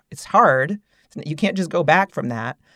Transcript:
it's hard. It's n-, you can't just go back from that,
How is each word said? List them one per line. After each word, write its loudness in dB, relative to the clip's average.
it's -18
hard. 2
It's -20
n-, -10
you -6
can't -2
just -4
go 0
back 2
from -6
that, -8